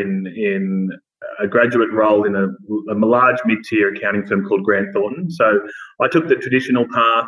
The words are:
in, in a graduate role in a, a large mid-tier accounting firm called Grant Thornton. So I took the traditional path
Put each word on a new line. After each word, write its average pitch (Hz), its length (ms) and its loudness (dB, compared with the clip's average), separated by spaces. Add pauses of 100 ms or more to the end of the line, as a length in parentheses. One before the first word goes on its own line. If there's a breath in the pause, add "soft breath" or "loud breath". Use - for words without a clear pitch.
in, 95 240 -2 (100)
in 98 540 -2 (520)
a 104 60 0
graduate 117 440 2
role 107 340 4
in 101 80 0
a, 98 140 0 (440)
a 104 40 -4
large 120 500 4
mid-tier 107 480 0
accounting 101 320 -4
firm 98 220 0
called 98 160 0
Grant 98 300 -4
Thornton. 127 360 -4
So 107 300 2 (420 loud breath)
I 127 60 2
took 165 220 0
the 135 60 4
traditional 127 580 0
path 117 340 2